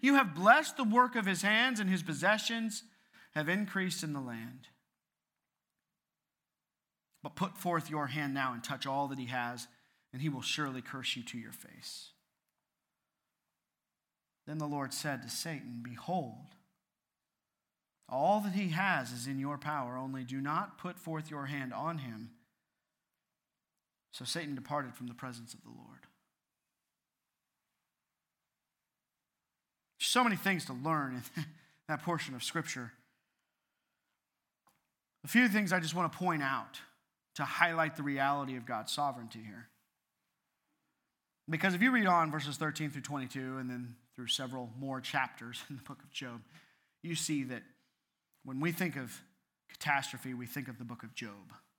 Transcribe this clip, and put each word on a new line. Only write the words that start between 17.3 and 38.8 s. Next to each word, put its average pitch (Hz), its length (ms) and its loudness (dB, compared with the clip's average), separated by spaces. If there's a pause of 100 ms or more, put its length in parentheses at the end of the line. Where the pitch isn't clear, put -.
all 175 340 4
that 202 120 0
he 190 160 2
has 160 420 2
is 120 140 -6
in 135 140 -4
your 143 180 -2
power, 139 400 -4
only 131 260 -6
do 127 160 -6
not 160 380 -2
put 180 220 -8
forth 156 320 -6
your 143 160 -6
hand 139 260 -6
on 156 240 -4
him." 117 400 -10 (1700)
So - 140 -12
Satan 147 280 -4
departed 135 400 -4
from 123 140 -10
the 120 80 -10
presence 117 400 -12
of - 80 -20
the 117 80 -18
Lord. 117 340 -20 (4000)
So - 260 4
many 220 120 4
things 180 300 2
to 139 80 -8
learn 139 420 0
in 127 300 -6 (240)
<laughs> - 180 -20
that 151 160 -2
portion 160 320 -2
of 120 80 -8
Scripture. 127 500 -4 (2250)
A 147 40 -12
few 240 200 8
things 202 260 4
I 180 60 4
just 160 160 -2
want 175 160 2
to - 80 -14
point 165 240 2
out 135 360 -2 (540)
to 147 100 -2
highlight 165 520 4
the 156 80 -6
reality 139 520 0
of 120 120 -8
God's 113 240 -4